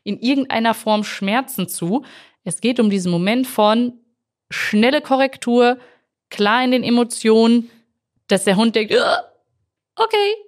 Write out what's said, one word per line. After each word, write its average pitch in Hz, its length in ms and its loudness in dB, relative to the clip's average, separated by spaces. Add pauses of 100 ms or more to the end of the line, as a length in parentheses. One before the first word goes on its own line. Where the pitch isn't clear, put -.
in 202 160 -8
irgendeiner 247 540 0
Form 214 320 -2
Schmerzen 202 640 -4
zu. 202 340 -4 (400)
Es - 160 -8
geht 240 220 0
um 214 80 2
diesen 190 200 -2
Moment 202 380 0
von 226 460 0 (560)
schnelle 247 500 0
Korrektur, 254 800 0 (520)
klar 208 340 0
in 254 80 0
den 254 120 2
Emotionen, 233 840 2 (580)
dass 190 160 0
der 196 140 2
Hund 226 180 2
denkt, 214 180 -2
"Ugh, - 240 2 (800)
okay, 415 400 0 (120)